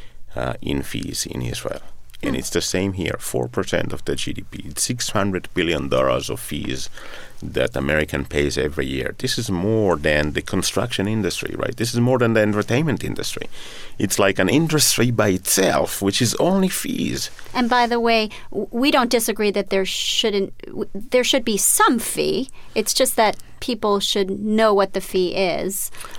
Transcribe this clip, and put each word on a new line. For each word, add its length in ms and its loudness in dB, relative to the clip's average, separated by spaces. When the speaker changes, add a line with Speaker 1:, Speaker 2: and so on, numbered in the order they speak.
Speaker 1:
uh, 240 -2
in 220 -2
fees 420 -6
in 160 -8
Israel. 400 -6
And 120 -2
Speaker 2:
Hmm. 60 -2
Speaker 1:
it's 100 -8
the 120 0
same 320 0
here, 240 -2
four 300 -4
percent 440 -2
of 140 -6
the 100 -2
G 160 -4
D 180 -8
P. 200 -10
It's 120 -4
six 280 -2
hundred 420 0
billion 360 0
dollars 420 2
of 100 -6
fees 480 -4
that 340 0
American 480 0
pays 320 0
every 300 0
year. 320 -4
This 180 -2
is 140 -4
more 460 2
than 360 2
the 80 -2
construction 640 -2
industry, 520 -2
right? 180 -2
This 160 -2
is 80 2
more 180 4
than 140 4
the 80 4
entertainment 640 2
industry. 420 -6
It's 200 0
like 200 4
an 100 2
industry 640 4
by 180 4
itself, 720 2
which 220 2
is 140 2
only 340 4
fees. 600 -4
Speaker 2:
And 160 0
by 180 4
the 140 0
way, 300 2
w-, 200 -4
we 200 2
don't 200 4
disagree 400 2
that 180 0
there 160 2
shouldn't, 800 0
w-, 320 -6
there 300 2
should 200 4
be 140 2
some 400 4
fee. 500 -2
It's 200 0
just 220 2
that 200 4
people 400 0
should 300 0
know 420 4
what 200 4
the 80 -2
fee 340 0
is, 560 -2